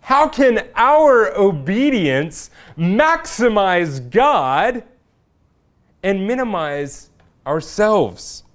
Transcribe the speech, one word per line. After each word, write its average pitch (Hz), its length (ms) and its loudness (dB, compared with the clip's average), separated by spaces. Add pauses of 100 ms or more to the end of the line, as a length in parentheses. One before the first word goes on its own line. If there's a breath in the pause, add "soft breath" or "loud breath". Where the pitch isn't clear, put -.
how 285 260 2
can 240 480 0
our 262 580 4
obedience 185 1160 0 (280 loud breath)
maximize 190 1300 0
God 214 760 0 (1160)
and 196 260 -2
minimize 165 800 -6 (380)
ourselves? 156 960 -2 (100)